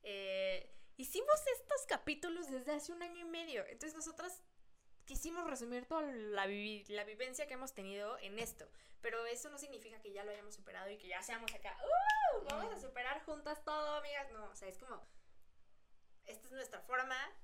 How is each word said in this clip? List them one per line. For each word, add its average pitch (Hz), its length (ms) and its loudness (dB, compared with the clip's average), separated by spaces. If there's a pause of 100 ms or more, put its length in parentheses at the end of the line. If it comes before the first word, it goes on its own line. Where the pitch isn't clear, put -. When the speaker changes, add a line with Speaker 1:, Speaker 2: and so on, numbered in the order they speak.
Speaker 1:
eh, 190 720 0 (240)
hicimos 494 380 6 (240)
estos - 280 0
capítulos 330 600 0
desde 262 240 0
hace 294 180 -2
un 339 120 -6
año 349 160 -8
y 349 100 -8
medio. 330 380 -2
Entonces, 311 260 -8
nosotras 320 480 -6 (640)
quisimos 330 420 -2
resumir 247 380 -2
toda 320 160 2
la 214 460 0
vivi-, 208 400 -2
la 208 160 -2
vivencia 254 420 -4
que 277 80 -8
hemos 254 220 -6
tenido 202 420 -4
en 202 220 -6
esto, - 280 -6 (340)
pero 226 260 0
eso 247 240 -4
no 285 80 -10
significa 226 420 -10
que 208 100 -10
ya 196 120 -6
lo 208 80 -4
hayamos 208 240 -8
superado 196 340 -8
y 208 80 -6
que 185 100 -14
ya 180 140 -2
seamos 226 320 -2
acá, 202 300 -4
"Uh, 740 600 10
vamos 392 280 2
a - 40 -4
Speaker 2:
Mm. - 40 -6
Speaker 1:
superar 262 440 -2
juntas 302 380 -2
todo, 302 340 2
amigas". 285 340 -2
No, 214 140 -8
o 202 100 -12
sea, 190 140 -8
es 190 100 -8
como, - 260 -8 (1200)
esta - 220 -12
es 247 40 -12
nuestra 262 300 -8
forma 254 340 2 (280)